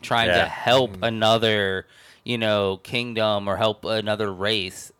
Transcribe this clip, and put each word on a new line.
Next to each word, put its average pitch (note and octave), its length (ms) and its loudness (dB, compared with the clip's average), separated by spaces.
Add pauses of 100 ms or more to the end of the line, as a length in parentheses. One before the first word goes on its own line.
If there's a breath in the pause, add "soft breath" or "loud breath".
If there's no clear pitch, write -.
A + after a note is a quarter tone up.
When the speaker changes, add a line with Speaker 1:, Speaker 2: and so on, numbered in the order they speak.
Speaker 1:
trying A#2 260 0
to F2 80 4
Speaker 2:
Yeah. E2+ 120 4
Speaker 1:
help A#2+ 440 2
Speaker 3:
Mm-hmm. F#2 120 -6
Speaker 1:
another, A2 840 2 (400 soft breath)
you B2 120 -4
know, G#2 460 2
kingdom A2 640 -2
or F#2+ 100 0
help G#2+ 280 0
another G#2+ 480 -2
race, F#2+ 680 -4